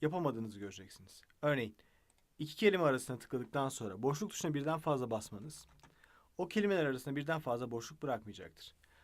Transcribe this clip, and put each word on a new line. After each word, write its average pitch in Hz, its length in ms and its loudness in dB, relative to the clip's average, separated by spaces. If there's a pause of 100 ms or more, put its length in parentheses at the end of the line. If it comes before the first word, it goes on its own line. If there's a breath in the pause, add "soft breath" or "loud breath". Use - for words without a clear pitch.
yapamadığınızı 123 580 0
göreceksiniz. 95 640 -14 (200)
Örneğin 139 340 2 (640 soft breath)
iki 151 160 -6
kelime 196 280 6
arasına 131 360 4
tıkladıktan 135 500 -2
sonra 104 320 -6
boşluk 143 280 2
tuşuna - 240 -2
birden 147 240 0
fazla 139 340 0
basmanız 110 560 -6 (680 soft breath)
o 175 100 -2
kelimeler 196 380 4
arasında 139 300 0
birden 147 240 0
fazla 120 320 -2
boşluk 117 300 -6
bırakmayacaktır. 104 760 -6 (280 soft breath)